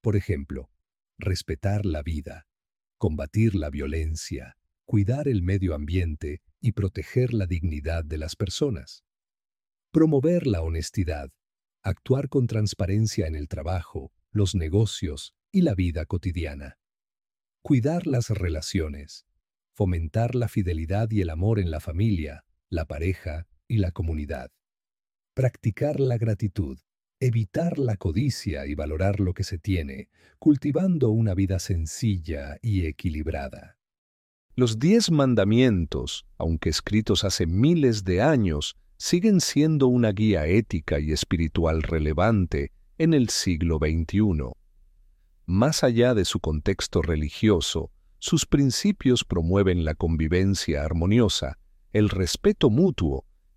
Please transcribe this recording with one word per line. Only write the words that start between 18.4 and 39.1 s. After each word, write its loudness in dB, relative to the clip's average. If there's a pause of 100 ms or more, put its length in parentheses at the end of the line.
fomentar -2
la 0
fidelidad -2
y 0
el -2
amor 0
en -2
la -6
familia, -2 (260)
la -4
pareja -6 (200)
y -2
la 0
comunidad. -6 (840)
Practicar -2
la 2
gratitud, -2 (400)
evitar 0
la -2
codicia -2
y -6
valorar -2
lo 0
que -4
se -6
tiene, -4 (300)
cultivando 2
una 2
vida 0
sencilla -4
y -2
equilibrada. -8 (760)
Los 0
diez 4
mandamientos, 2 (120)
aunque -2
escritos 0
hace 0
miles 2
de 2
años, 2 (180)
siguen 2